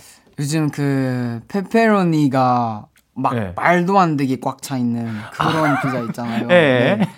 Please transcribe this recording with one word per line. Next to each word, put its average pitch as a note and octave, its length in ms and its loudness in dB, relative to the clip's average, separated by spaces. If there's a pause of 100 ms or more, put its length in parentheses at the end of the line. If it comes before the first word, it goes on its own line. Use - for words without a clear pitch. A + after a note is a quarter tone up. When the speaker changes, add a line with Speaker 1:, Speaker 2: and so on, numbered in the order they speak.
(380)
Speaker 1:
요즘 D3+ 320 -2
그 C3 760 -2
페페로니가 D3 1400 2 (320)
막 B2+ 160 0
Speaker 2:
네. G2+ 220 -4
Speaker 1:
말도 F3 420 2
안 E3 200 2
되게 C3 240 0
꽉 - 200 -6
차 C#3 160 -8
있는 A#2 300 -2 (240)
그런 D#3+ 400 0
Speaker 2:
아. C3 100 0
Speaker 1:
피자 B2+ 200 -2
있잖아요. A#2 480 -6
Speaker 2:
<laughs> - 0 -
네. D#3 500 4
Speaker 1:
네. F#3+ 80 0 (100)